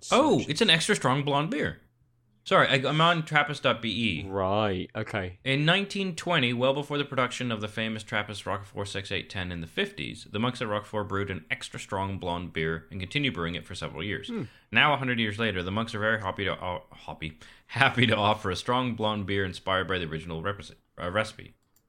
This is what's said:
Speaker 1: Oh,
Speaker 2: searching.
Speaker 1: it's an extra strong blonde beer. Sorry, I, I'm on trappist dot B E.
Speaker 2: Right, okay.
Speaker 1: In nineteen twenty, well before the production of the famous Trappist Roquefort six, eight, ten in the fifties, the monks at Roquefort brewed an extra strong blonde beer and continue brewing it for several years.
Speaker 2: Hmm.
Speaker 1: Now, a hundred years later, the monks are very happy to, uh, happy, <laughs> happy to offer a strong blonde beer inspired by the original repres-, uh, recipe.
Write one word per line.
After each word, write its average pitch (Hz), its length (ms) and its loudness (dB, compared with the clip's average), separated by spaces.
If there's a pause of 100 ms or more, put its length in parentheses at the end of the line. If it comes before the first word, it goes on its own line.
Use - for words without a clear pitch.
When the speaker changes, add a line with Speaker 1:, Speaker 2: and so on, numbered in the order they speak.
(120)
Speaker 1:
Oh, 285 280 6
Speaker 2:
searching. 110 120 0
Speaker 1:
it's 156 100 0
an 220 80 6
extra 165 260 4
strong 139 280 2
blonde 147 280 2
beer. 269 300 -2 (600)
Sorry, 160 240 6
I, 135 200 2
I'm 151 140 2
on 165 220 6
trappist 147 400 2
dot 117 180 2
B 117 80 -2
E. 95 400 0
Speaker 2:
Right, 98 680 2
okay. 98 500 -6
Speaker 1:
In 139 200 2
nineteen 190 500 0
twenty, 151 380 2
well 127 220 4
before 147 240 -4
the 143 60 -2
production 123 460 -2
of 110 100 -2
the 107 80 -2
famous 110 340 -4
Trappist 104 420 -4
Roquefort 101 440 -4
six, 95 220 -8
eight, - 200 -4
ten 90 200 -6
in 85 100 -8
the 82 60 -8
fifties, - 600 -6
the 107 100 -4
monks 123 220 -2
at 117 60 -2
Roquefort 104 400 -4
brewed 98 240 -2
an 90 180 -8
extra - 300 -8
strong 98 400 -4
blonde 87 340 -4
beer 80 380 -2
and 95 80 -10
continue 127 320 -2
brewing 85 240 -4
it - 100 -10
for - 80 -14
several 76 300 -8
years. 98 240 -6
Speaker 2:
Hmm. 226 160 -6 (280)
Speaker 1:
Now, 143 220 6
a 135 40 4
hundred 123 220 -2
years 107 200 -2
later, 95 240 0
the 92 80 -4
monks 113 240 -4
are 104 40 -6
very 107 220 0
happy 95 240 -4
to, 87 80 0
uh, 90 280 -6 (100)
happy, - 480 -12 (140)
<laughs> - 140 -20
happy 123 380 6
to 110 100 4
offer 104 360 2
a 87 40 -2
strong 123 400 0
blonde 107 300 -2
beer 98 200 0
inspired 92 420 -2
by 92 100 0
the 87 80 -4
original 80 380 -6
repres-, 98 300 -6 (280)
uh, 87 80 -4
recipe. - 460 -4 (340)